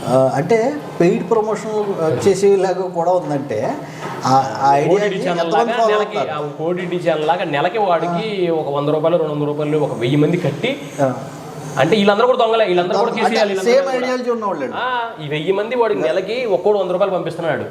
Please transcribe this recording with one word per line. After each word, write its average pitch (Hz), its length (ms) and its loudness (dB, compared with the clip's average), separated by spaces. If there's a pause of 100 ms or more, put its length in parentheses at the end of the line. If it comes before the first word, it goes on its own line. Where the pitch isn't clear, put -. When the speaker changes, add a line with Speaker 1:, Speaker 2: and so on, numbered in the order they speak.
Speaker 1:
ఆ, 131 280 4
అంటే 220 400 2 (260)
పెయిడ్ 196 300 2
ప్రమోషన్, 214 680 -2
ఆ, 160 180 0 (100)
చేసేలాగా 190 600 2
కూడా 175 220 -2
ఉందంటే, 147 640 -2 (500)
ఆ, 131 380 2
ఆ 135 140 4
ఐడియా 165 180 4
Speaker 2:
ఓటీటీ 196 340 0
ఛానల్ 170 180 -2
Speaker 1:
ఎంతమంది 233 260 2
Speaker 2:
లాగా 233 100 0
Speaker 1:
ఫాలో 214 160 4
Speaker 2:
నెలకి, 208 180 -2
Speaker 1:
అవుతున్నారు? 151 460 -4
Speaker 2:
ఆ, - 20 -4
ఓటీటీ 175 440 -2
ఛానల్ 151 180 0
లాగా 180 180 0
నెలకి 160 340 -2
వాడికి 175 720 0
Speaker 1:
ఆ. 165 40 0
Speaker 2:
ఒక 151 160 -2
వంద 143 200 -2
రూపాయలు, 156 280 2
రెండు 151 160 0
వందల 147 140 -2
రూపాయలు, 147 320 -2
ఒక 139 160 -2
వెయ్యి 127 220 0
మంది 160 200 4
కట్టి, 240 440 -2 (200)
Speaker 1:
ఆ. 131 140 2 (640)
Speaker 2:
అంటే 170 180 4
వీళ్ళందరూ 208 300 4
కూడా 247 120 4
దొంగలే, 226 260 2
వీళ్ళందరూ 185 340 2
కూడా 226 140 0
Speaker 1:
అంటే 220 100 -2
Speaker 2:
కేసీఆర్, 220 260 2
వీళ్ళందరూ 196 260 2
Speaker 1:
సేమ్ 269 100 4
Speaker 2:
కూడా. 262 120 -2
Speaker 1:
ఐడియాలజీ 247 340 -2
ఉన్నవాళ్ళండి. 185 460 -4
Speaker 2:
ఆ, 233 340 -4 (140)
ఈ 147 40 -6
వెయ్యి 156 240 -2
మంది 214 240 0
వాడికి 220 240 2
నెలకి 185 440 0
ఒక్కోడు 202 340 2
వంద 185 120 0
రూపాయలు 190 240 0
పంపిస్తున్నాడు. 160 560 -2